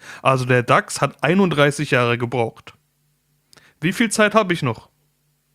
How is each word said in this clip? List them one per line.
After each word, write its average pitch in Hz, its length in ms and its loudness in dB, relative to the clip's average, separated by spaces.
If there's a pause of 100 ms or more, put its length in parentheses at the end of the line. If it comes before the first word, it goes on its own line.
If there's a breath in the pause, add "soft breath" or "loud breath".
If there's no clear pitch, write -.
(240 loud breath)
Also 131 220 0
der 123 180 2
dax 127 360 0
hat - 240 -6
einunddreißig 147 680 0
Jahre 120 260 2
gebraucht. 120 560 -6 (1080 soft breath)
Wie 170 120 -2
viel 226 160 -2
Zeit 208 240 0
hab 208 180 2
ich 170 120 -6
noch? 117 260 -6 (640)